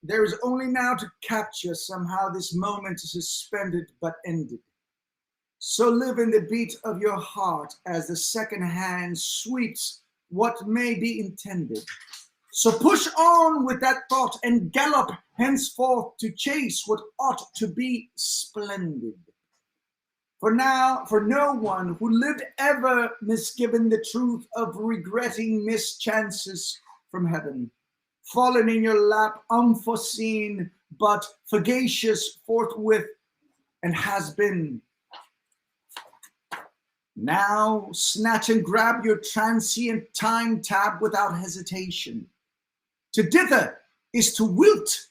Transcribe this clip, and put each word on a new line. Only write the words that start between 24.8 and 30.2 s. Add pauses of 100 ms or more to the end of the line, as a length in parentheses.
mischances (320)
from
heaven, (520)
fallen
in
your
lap
unforeseen, (280)